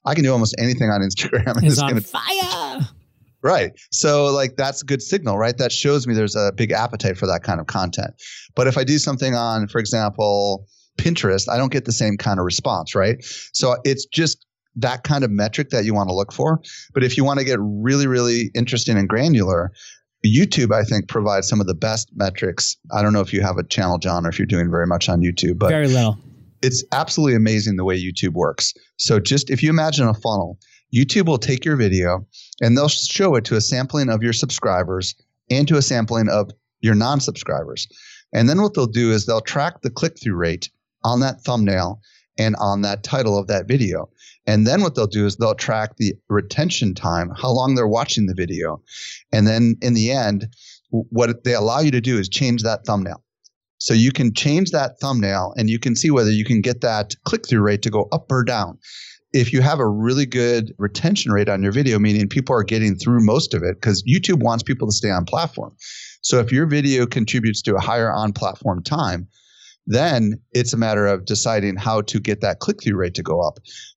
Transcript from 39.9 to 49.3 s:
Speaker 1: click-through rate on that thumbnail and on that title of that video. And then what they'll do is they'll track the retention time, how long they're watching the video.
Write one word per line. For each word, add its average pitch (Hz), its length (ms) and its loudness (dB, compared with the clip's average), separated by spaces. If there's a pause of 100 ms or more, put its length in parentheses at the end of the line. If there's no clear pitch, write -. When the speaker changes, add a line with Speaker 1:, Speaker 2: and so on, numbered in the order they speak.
Speaker 1:
click-through 120 440 -4
rate 85 340 -2 (340)
on 123 180 2
that 131 220 -2
thumbnail 101 560 0 (380)
and 110 200 0
on 101 260 0
that 101 200 -2
title 113 360 0
of 98 80 -2
that 101 200 -2
video. 104 420 0 (380)
And 107 200 4
then 165 160 4
what 165 120 0
they'll 110 120 0
do 104 200 0
is 98 100 -2
they'll 110 180 2
track 110 420 -4
the 104 180 -2 (140)
retention 104 640 -2
time, 87 420 -2
how 127 140 -2
long 131 240 2
they're 120 140 2
watching 110 380 0
the 92 80 -2
video. 82 480 -6 (500)